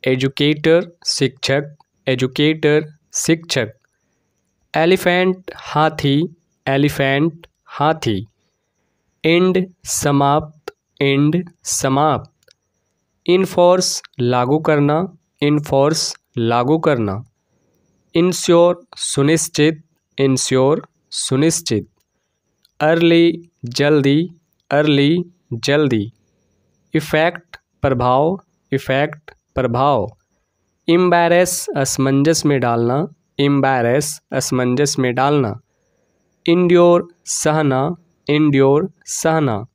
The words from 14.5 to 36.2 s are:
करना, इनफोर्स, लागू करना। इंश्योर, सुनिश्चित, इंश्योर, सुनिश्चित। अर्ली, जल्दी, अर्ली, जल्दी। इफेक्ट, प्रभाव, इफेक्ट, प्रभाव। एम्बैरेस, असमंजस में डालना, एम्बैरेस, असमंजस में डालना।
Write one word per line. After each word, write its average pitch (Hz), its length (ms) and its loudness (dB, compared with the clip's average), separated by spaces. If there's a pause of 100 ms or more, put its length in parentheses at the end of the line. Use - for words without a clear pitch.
करना, 156 580 0 (240)
इनफोर्स, 147 720 0 (220)
लागू 120 400 0
करना। 113 460 -2 (920)
इंश्योर, 175 720 2 (100)
सुनिश्चित, 151 880 0 (360)
इंश्योर, 135 680 0 (240)
सुनिश्चित। 135 760 -2 (920)
अर्ली, 170 680 2 (160)
जल्दी, 143 680 0 (400)
अर्ली, 147 520 2 (300)
जल्दी। 131 580 0 (840)
इफेक्ट, 165 640 -2 (240)
प्रभाव, 135 640 0 (280)
इफेक्ट, 139 600 -4 (240)
प्रभाव। 127 600 -2 (720)
एम्बैरेस, 175 760 2 (100)
असमंजस 139 680 0
में 143 140 0
डालना, 120 480 -2 (320)
एम्बैरेस, 135 840 0 (120)
असमंजस 131 680 -2
में 123 160 -2
डालना। 131 440 0 (880)